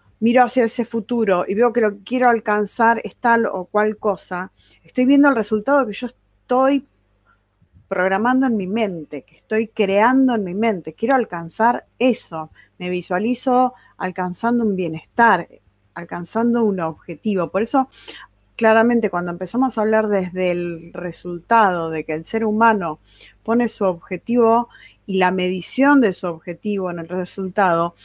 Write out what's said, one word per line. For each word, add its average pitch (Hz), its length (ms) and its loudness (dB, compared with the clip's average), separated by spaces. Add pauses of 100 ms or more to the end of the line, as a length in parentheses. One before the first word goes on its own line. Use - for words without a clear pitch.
(200)
miro 240 240 4
hacia 233 220 2
ese 226 180 -2
futuro 214 640 0
y 202 60 -2
veo 226 180 2
que 233 80 0
lo 214 120 2
que 202 120 -14
quiero 247 260 2
alcanzar 220 760 0
es 196 100 -12
tal 233 300 2
o 180 180 -4
cual 208 320 -2
cosa, 190 560 -6 (320)
estoy - 220 0
viendo 285 240 6
el 269 80 2
resultado 220 500 0
que 208 60 -8
yo 240 140 -10
estoy 262 760 -2 (1040)
programando 208 600 0
en 233 100 0
mi 185 100 -4
mente, 180 540 -6
que - 160 -20
estoy 220 320 -4
creando 233 680 2
en 208 80 -2
mi 180 100 -8
mente. 202 400 -2
Quiero 262 220 0
alcanzar 220 680 -2 (140)
eso. 175 520 -2 (280)
Me 180 100 -6
visualizo 240 880 0 (200)
alcanzando 185 680 -2
un 202 100 0
bienestar, 180 720 0 (460)
alcanzando 220 720 -2
un 190 160 0
objetivo. 170 680 -4
Por 196 140 -2
eso, 262 260 0 (720)
claramente, 220 520 4
cuando 175 220 -4
empezamos 226 460 -4
a 220 60 0
hablar 220 260 0
desde 185 420 -2
el 170 400 -6
resultado, 175 960 -2
de 160 140 -6
que - 80 -8
el 160 140 -6
ser 220 180 -4
humano 214 560 0 (440)
pone 233 260 0
su - 160 -4
objetivo 226 840 0 (380)
y 190 140 -2
la 185 120 4
medición 190 720 2
de 202 100 2
su 180 160 -8
objetivo 180 640 -6
en 175 80 -8
el 165 80 -10
resultado, 180 960 -2